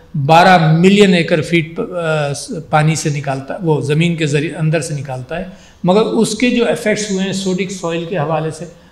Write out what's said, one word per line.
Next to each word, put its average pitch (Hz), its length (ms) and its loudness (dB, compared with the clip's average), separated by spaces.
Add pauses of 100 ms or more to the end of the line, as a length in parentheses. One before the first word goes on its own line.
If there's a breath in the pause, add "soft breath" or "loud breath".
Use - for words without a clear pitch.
(160 loud breath)
बारह 165 560 6
मिलियन 190 420 6
एकड़ 170 260 0
feet 160 400 -2
प-, - 0 -
अ, 156 520 -4
स-, 160 400 -10
पानी 156 240 4
से 156 140 -2
निकालता 135 440 -6
है, - 60 -10
वो 156 220 0
ज़मीन 156 340 0
के 160 100 -2
ज़रिए 147 240 -2
अंदर 160 300 0
से - 140 -6
निकालता 131 420 -10
है, 185 160 -10 (340 loud breath)
मगर 185 140 4
उसके 226 500 0
जो 233 160 2
effects 208 460 -2
हुए 190 80 -2
हैं 190 120 -4
sodic 190 380 -4
soil 170 360 -6
के 185 100 -8
हवाले 156 340 -4
से, - 220 -14 (200 loud breath)